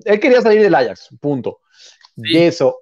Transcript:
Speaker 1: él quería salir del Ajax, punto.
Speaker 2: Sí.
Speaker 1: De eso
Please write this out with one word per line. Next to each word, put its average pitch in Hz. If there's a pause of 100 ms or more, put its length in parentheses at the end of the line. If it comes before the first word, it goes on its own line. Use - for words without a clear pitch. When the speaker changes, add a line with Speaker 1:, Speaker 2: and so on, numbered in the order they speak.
Speaker 1:
él 208
quería 247
salir 214
del 190
Ajax, 113 (100)
punto. 139 (560)
Speaker 2:
Sí. 123
Speaker 1:
De 170
eso 165